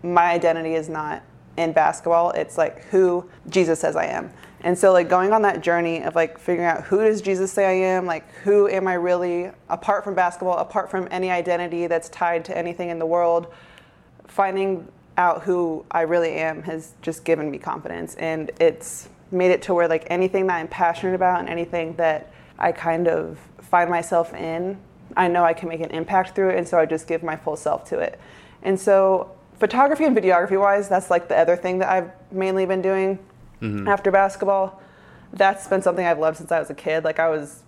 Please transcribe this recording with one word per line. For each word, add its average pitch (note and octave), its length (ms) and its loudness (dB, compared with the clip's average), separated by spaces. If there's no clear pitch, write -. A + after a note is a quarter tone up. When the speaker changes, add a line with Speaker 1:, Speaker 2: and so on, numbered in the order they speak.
Speaker 1:
my F3 220 2
identity E3 500 0
is D#3 120 -4
not D#3 360 -8
in E3 160 0
basketball. E3+ 580 2
It's, - 280 -6
like, - 300 -2
who F3+ 380 2
Jesus E3 300 2
says D#3 160 -2
I E3 100 0
am. - 260 -6
And F3+ 160 0
so, F#3+ 160 6
like, F3 160 6
going F#3 240 4
on A3 100 4
that F#3 180 0
journey E3+ 420 0
of, D#3+ 120 -4
like, D#3+ 240 0
figuring F3 280 -2
out D#3+ 160 -2
who G3+ 200 0
does G#3+ 180 2
Jesus F#3+ 300 -2
say G3 140 2
I F#3 300 2
am, F#3 100 -2
like, D#3+ 240 -6
who G3+ 260 4
am F#3+ 180 -2
I F#3 60 0
really, F3 580 0
apart F#3+ 340 -2
from G3+ 120 -6
basketball, F3+ 440 0
apart F#3 320 -4
from F#3 200 -4
any F#3 200 -4
identity F3 560 -2
that's E3 220 -2
tied E3+ 360 -2
to F#3+ 120 -8
anything F3 320 -6
in E3 100 -8
the E3 60 -2
world, E3+ 420 2
finding F#3+ 600 -2
out E3+ 260 2
who E3+ 480 -2
I E3+ 100 0
really E3 320 0
am D#3+ 300 -4
has D#3+ 380 -10
just D#3+ 220 -8
given D#3 260 0
me C#3+ 80 -8
confidence. E3 580 -8
And D#3+ 440 -6
it's - 500 0
made F3+ 200 4
it - 120 2
to F#3+ 100 -2
where, E3+ 140 4
like, D#3+ 220 0
anything F#3 380 0
that F3+ 80 0
I'm D#3+ 120 -6
passionate F#3 480 -2
about F3+ 240 2
and F3 100 -8
anything E3+ 460 -6
that D#3+ 360 -2
I F3 120 2
kind E3+ 360 0
of D#3+ 300 -2
find F3 280 2
myself E3+ 440 -2
in, F3 440 -6
I F3+ 120 4
know F3 160 2
I E3 100 4
can E3 160 -6
make E3 120 -8
an D#3+ 100 -6
impact F#3 440 -2
through F#3+ 160 2
it, F#3 60 0
and E3+ 100 -2
so F3+ 100 2
I D#3+ 80 6
just D#3+ 220 -4
give E3 160 -4
my D#3+ 120 -4
full D#3 200 -6
self - 340 -4
to - 100 -4
it. - 200 -6
And F#3+ 160 0
so F#3+ 520 2
photography C#4 460 2
and C4+ 100 4
videography F#3 440 2
wise, G3+ 300 2
that's, F#3 200 0
like, F3 180 2
the - 100 2
other E3 180 4
thing F#3 240 -4
that F#3+ 100 0
I've F#3 220 0
mainly F#3+ 340 0
been F#3 160 -2
doing F#3+ 380 0
Speaker 2:
Mm-hmm. G#2 280 -4
Speaker 1:
after G3 240 2
basketball. G3 680 0
That's G3 340 0
been F#3+ 140 0
something F#3 240 0
I've E3 140 0
loved D#3+ 180 0
since D#3+ 140 -8
I E3 80 0
was D3 100 -6
a C#3+ 60 -10
kid. D#3+ 280 -4
Like, D#3 160 -2
I E3 80 2
was D3+ 400 -4